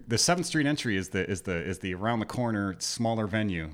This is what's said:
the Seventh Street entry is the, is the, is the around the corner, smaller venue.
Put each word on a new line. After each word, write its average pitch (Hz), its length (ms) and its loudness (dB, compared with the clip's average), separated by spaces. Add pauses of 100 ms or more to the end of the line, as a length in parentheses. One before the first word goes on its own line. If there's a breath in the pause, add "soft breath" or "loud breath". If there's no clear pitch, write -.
the 117 100 2
Seventh 175 300 4
Street 151 180 2
entry 135 320 2
is 95 120 -2
the, 92 200 0
is 95 120 -2
the, 95 160 -2
is 85 200 -4
the 92 160 -4
around 110 280 0
the 104 40 -4
corner, 104 540 -2
smaller 113 480 0
venue. 92 460 0